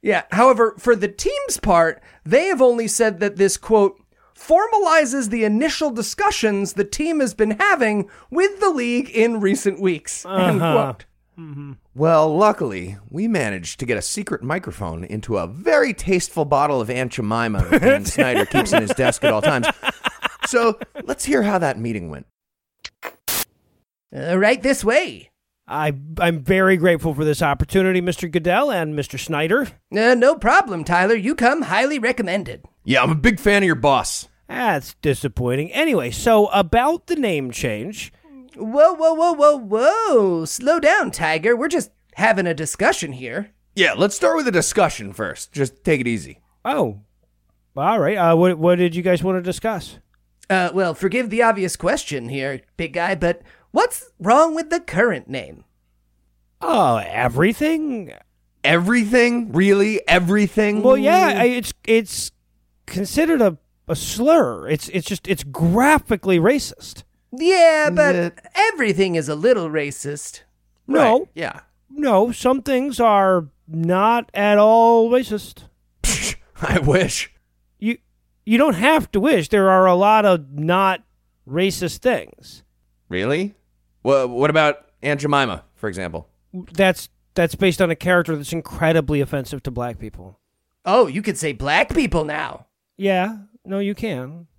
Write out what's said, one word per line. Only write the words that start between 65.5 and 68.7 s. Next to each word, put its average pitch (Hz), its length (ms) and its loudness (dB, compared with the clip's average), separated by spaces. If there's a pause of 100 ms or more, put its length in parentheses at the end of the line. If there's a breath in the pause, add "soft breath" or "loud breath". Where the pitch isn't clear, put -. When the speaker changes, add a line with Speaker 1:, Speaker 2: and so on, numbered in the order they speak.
Speaker 2:
racist. - 640 -2 (340)
Speaker 1:
Yeah, 320 520 4
Speaker 3:
Is 175 60 -4
Speaker 1:
but 180 200 4
Speaker 3:
it? 175 240 -4 (160)
Speaker 1:
everything 220 600 0